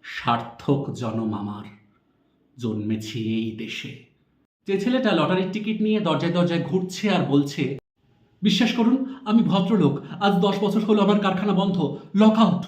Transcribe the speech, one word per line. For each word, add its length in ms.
"সার্থক 880
জনম 420
আমার, 320
জন্মেছি 600
এই 220
দেশে।" 480
যে 140
ছেলেটা 320
লটারির 400
টিকিট 300
নিয়ে 180
দরজায় 320
দরজায় 300
ঘুরছে 480
আর 160
বলছে, 520
"বিশ্বাস 320
করুন, 400
আমি 180
ভদ্রলোক, 580
আজ 200
দশ 200
বছর 200
হলো 220
আমার 180
কারখানা 320
বন্ধ, 440
লক 180
আউট" 360